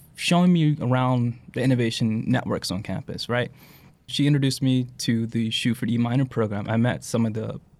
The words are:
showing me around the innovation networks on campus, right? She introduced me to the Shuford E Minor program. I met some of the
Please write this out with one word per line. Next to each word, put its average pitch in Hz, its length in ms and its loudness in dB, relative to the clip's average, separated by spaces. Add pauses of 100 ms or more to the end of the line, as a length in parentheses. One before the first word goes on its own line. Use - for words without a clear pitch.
(160)
showing 180 360 4
me 151 280 4
around 127 580 0 (160)
the 127 80 -2
innovation 117 640 0
networks 113 460 -2
on 92 100 -4
campus, - 460 -8
right? 120 240 -2 (540)
She 143 200 0
introduced 139 360 2
me 127 260 2 (100)
to 113 300 -2
the 113 220 -2
Shuford 113 400 -2
E 117 60 0
Minor 120 280 0
program. 107 440 -2
I 110 80 0
met 117 280 0
some 117 200 0
of 110 100 -2
the 110 260 -6 (200)